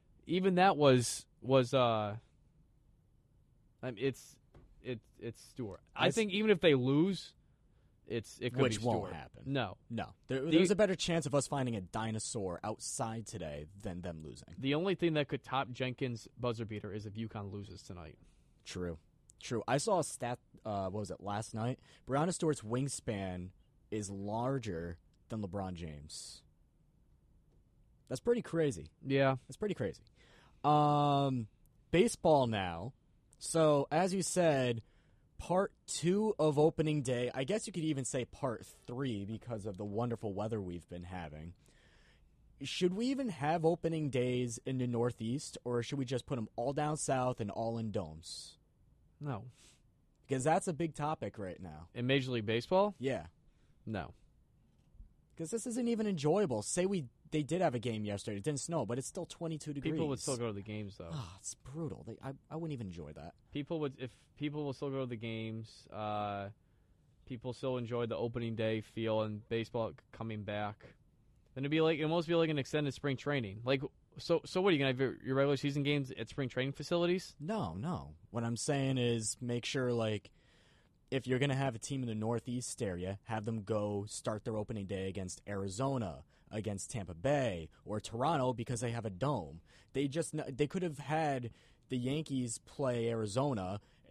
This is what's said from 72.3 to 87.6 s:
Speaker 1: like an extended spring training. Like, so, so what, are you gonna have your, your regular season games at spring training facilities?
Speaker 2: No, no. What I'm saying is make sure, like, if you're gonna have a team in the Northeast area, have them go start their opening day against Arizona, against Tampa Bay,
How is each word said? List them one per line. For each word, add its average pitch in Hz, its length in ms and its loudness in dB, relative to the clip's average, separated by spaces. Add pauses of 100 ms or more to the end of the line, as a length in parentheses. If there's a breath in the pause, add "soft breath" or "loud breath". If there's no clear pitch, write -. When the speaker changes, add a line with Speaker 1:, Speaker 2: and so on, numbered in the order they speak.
Speaker 1:
like 165 140 6
an 151 100 2
extended 143 340 0
spring 143 240 -2
training. 113 460 -2
Like, 135 180 2 (360)
so, 165 280 2
so - 160 -2
what, 196 80 6
are - 40 8
you 143 60 6
gonna 139 120 4
have 123 80 -2
your, 120 160 2 (100)
your 131 100 0
regular 139 220 6
season 143 260 0
games 139 340 2
at 117 100 -6
spring 135 220 -4
training 131 240 -2
facilities? 175 640 0
Speaker 2:
No, 147 360 -2
no. 92 400 -6 (160)
What 117 120 -2
I'm 117 140 -2
saying 135 400 2
is 117 420 2
make 120 260 -2
sure, 123 280 0
like, 110 380 0 (800 soft breath)
if 131 140 -2
you're 127 140 2
gonna 135 160 2
have 135 180 0
a 110 60 -10
team 135 240 -4
in 120 40 -2
the 110 80 -2
Northeast 120 680 -2
area, 92 400 -2
have 110 220 -6
them 113 180 -2
go 104 440 0
start - 380 -6
their 113 120 -4
opening 104 280 -4
day 95 240 -4
against 92 380 -6
Arizona, 101 760 -2 (280 soft breath)
against 104 400 -6
Tampa 90 240 -6
Bay, 101 540 0 (140)